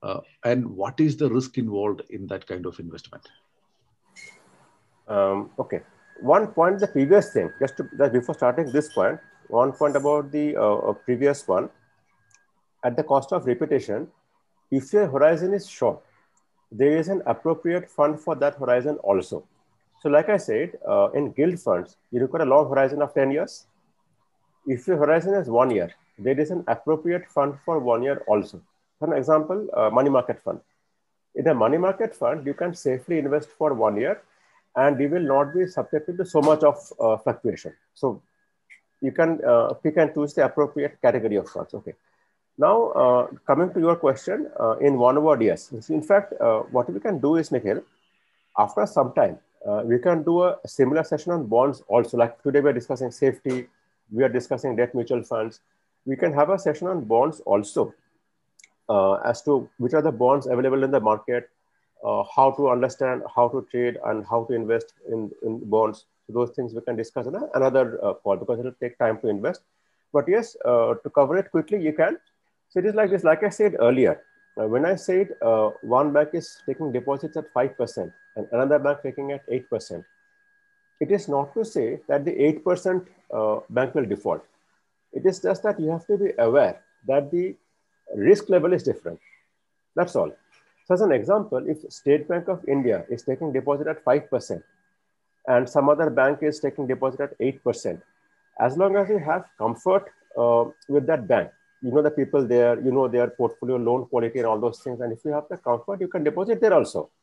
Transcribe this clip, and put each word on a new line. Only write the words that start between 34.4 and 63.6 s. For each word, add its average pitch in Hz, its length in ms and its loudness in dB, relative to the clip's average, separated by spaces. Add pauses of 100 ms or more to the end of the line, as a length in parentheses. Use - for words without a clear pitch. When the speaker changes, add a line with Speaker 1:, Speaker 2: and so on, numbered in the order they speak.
Speaker 2:
and 135 220 4
you 143 100 0
will 165 260 -2
not 143 180 2
be 180 140 0
subjected 151 500 -4
to 185 80 -2
so 160 160 2
much 151 220 4
of, 147 140 6 (220)
uh, 110 200 2
fluctuation. - 560 -4 (200)
So 123 280 -4 (800)
you 135 100 -2
can, 165 320 0
uh, 120 300 4
pick 156 240 -2
and 160 160 4
choose 147 180 -4
the 143 140 2
appropriate 147 560 -2
category 113 340 2
of 92 140 -4
funds. - 240 -12
Okay. - 200 -12 (640)
Now, 214 320 4
uh, 123 360 4 (200)
coming 170 280 2
to 185 60 0
your 165 160 4
question, 170 520 -2 (120)
uh, 113 160 2
in 139 220 4
one 127 240 4
word, 147 200 4
yes. 95 300 0 (180)
In 156 120 -2
fact, 196 380 2
uh, 113 200 2 (160)
what 123 160 0
we 196 80 -8
can 202 180 -4
do 147 180 2
is, 160 140 -2
Nikhil, 110 320 -2 (760)
after 208 280 2
some 127 280 0
time, 98 240 0 (280)
uh, 104 180 -2
we 120 140 2
can 165 240 0
do 175 220 2
a 175 220 0
similar 143 360 2
session 156 300 -4
on 160 140 -4
bonds 123 420 2
also. 120 300 2
Like 117 240 0
today, 143 180 2
we 143 100 4
are 139 40 0
discussing 127 360 -6
safety, 127 580 -2 (440)
we 113 100 0
are 135 60 4
discussing 123 480 -4
debt 120 180 0
mutual 120 280 -2
funds. 113 380 -8 (440)
We 135 100 -4
can 160 200 -2
have 151 160 2
a 196 80 0
session 180 300 -4
on 180 160 -4
bonds 120 360 0
also, - 540 -2 (920)
uh, 98 260 4
as - 280 -4
to 131 260 0 (100)
which 120 160 -2
are 151 80 4
the 156 100 0
bonds 123 340 2
available 131 380 0
in 135 60 0
the 135 100 2
market, 110 480 -2 (560)
uh, 107 200 -2 (120)
how 135 140 6
to 135 180 0
understand, 127 540 0 (120)
how 120 140 4
to 127 220 -6